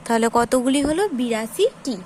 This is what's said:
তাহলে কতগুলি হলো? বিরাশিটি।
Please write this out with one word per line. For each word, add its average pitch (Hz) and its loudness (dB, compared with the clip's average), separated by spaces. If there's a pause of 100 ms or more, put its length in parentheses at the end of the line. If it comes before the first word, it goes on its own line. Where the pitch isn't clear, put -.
তাহলে 233 0
কতগুলি 254 2
হলো? 320 0 (160)
বিরাশিটি। 226 -2